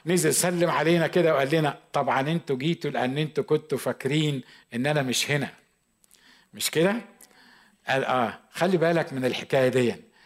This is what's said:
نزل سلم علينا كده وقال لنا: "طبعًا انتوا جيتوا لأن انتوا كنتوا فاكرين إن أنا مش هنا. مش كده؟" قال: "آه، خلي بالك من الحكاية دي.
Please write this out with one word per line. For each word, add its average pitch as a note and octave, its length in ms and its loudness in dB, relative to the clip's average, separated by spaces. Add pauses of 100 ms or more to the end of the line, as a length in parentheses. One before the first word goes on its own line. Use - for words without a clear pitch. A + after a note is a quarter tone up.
نزل D#3 280 2
سلم F3 360 0
علينا D#3 380 2
كده D#3+ 260 4
وقال C#3 220 2
لنا: D3+ 240 0 (140)
"طبعًا C3+ 280 0
انتوا D3 340 -2
جيتوا D3 360 -4
لأن B2+ 260 -2
انتوا D3 260 -2
كنتوا D3+ 340 -2
فاكرين C#3 640 -2 (320)
إن A#2+ 120 -2
أنا D3 160 0
مش B2+ 300 -2
هنا. C#3 180 -2 (1040)
مش - 180 -6
كده؟" F3+ 240 2 (920)
قال: C3+ 180 0
"آه، A#2+ 340 -2 (120)
خلي F#3 260 0
بالك E3 360 0
من C3 120 -4
الحكاية C3 420 0
دي. B2 280 2 (300)